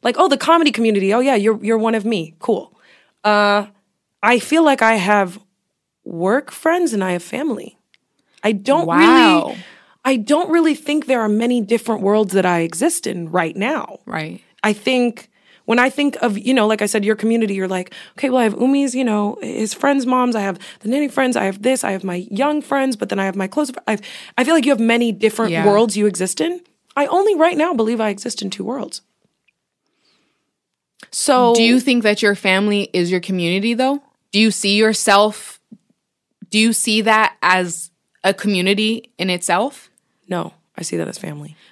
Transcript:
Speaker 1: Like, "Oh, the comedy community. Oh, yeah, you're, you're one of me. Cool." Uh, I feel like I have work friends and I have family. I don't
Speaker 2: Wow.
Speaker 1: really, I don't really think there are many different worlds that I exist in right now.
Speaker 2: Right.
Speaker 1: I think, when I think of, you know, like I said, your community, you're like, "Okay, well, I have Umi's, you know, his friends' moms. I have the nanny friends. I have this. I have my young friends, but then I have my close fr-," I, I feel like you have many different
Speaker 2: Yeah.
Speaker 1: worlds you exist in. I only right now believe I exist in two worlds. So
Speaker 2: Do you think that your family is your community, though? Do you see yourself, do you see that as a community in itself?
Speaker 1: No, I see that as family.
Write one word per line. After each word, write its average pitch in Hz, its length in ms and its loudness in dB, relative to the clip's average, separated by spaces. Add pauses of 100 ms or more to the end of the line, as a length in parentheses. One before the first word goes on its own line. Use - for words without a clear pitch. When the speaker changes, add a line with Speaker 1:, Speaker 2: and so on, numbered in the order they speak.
Speaker 1:
Like, 240 160 -2
"Oh, 370 120 4
the 277 80 2
comedy 330 340 2
community. 208 420 0
Oh, 233 60 2
yeah, 262 160 2
you're, 214 280 0
you're 220 140 0
one 220 160 0
of 214 120 -4
me. 170 340 -4
Cool." - 340 -4 (500)
Uh, 208 420 2 (580)
I 233 160 4
feel 320 240 2
like 277 180 4
I 226 140 4
have 196 440 0 (640)
work 190 460 -2
friends 330 420 0
and 202 100 -2
I 185 80 -2
have 175 120 -4
family. - 540 -8 (640)
I 220 120 0
don't 247 340 0
Speaker 2:
Wow. 170 100 2 (520)
Speaker 1:
really, - 140 -14 (420)
I 269 100 2
don't 294 340 0
really 320 240 4
think 294 320 -4
there 254 160 2
are 220 80 0
many 233 320 0
different 220 400 -2
worlds 202 320 2
that 190 120 2
I 175 160 0
exist 196 440 -2
in 180 240 -8
right 165 280 -2
now. 220 480 -6
Speaker 2:
Right. 165 360 -10 (220)
Speaker 1:
I 214 100 2
think, 247 560 -2 (360)
when 233 140 0
I 254 100 4
think 285 320 -2
of, 208 160 -2
you 220 160 -2
know, 233 120 4
like 214 160 0
I 208 40 0
said, 202 180 -2
your 208 140 0
community, 220 380 0
you're 190 120 -4
like, 185 260 -6 (240)
"Okay, - 120 -2
well, 254 100 2
I 247 40 2
have 220 140 0
Umi's, 269 380 0
you 262 80 -2
know, 208 380 -2
his - 320 -6
friends' 277 320 0
moms. 254 300 0
I 214 60 -2
have 196 160 -4 (220)
the - 80 -10
nanny 277 220 -2
friends. 254 260 0
I 226 80 -2
have 196 180 -4
this. 254 220 0
I 196 80 -2
have 190 140 -6
my 180 260 -6
young 285 300 -2
friends, 269 340 -2
but 208 140 -8
then 202 100 -4
I 196 60 -2
have 190 100 -4
my 190 120 -4
close 294 220 -4
fr-," 247 160 -14
I, 214 120 -2 (400)
I 247 80 2
feel 302 100 2
like 302 100 4
you 285 60 2
have 240 80 0
many 233 320 2
different 214 400 0
Speaker 2:
Yeah. 165 160 0
Speaker 1:
worlds 208 300 2
you 208 80 2
exist 185 340 -2
in. 339 220 -2 (340)
I 285 120 0
only 392 280 2
right 320 220 2
now 330 160 0
believe 226 260 -2
I 220 100 0
exist 202 320 -8
in 196 80 -6
two 190 140 -10
worlds. 240 380 -10 (2000)
So 247 440 2
Speaker 2:
Do 233 80 4
you 240 160 4
think 247 240 0
that 208 180 2
your 202 140 2
family 202 580 0
is 175 160 0
your 180 100 0
community, 185 540 -2
though? 262 280 -2 (300)
Do 202 80 2
you 220 120 4
see 202 240 0
yourself, 208 840 2 (880)
do 214 100 2
you 226 140 4
see 220 280 -2
that 214 400 2
as 180 480 0 (340)
a 196 100 2
community 202 840 -2
in 190 120 -4
itself? 185 600 -2 (380)
Speaker 1:
No, 170 260 -6 (240)
I 175 60 -12
see 170 140 -6
that 165 100 -4
as - 100 -12
family. 151 380 -14 (160)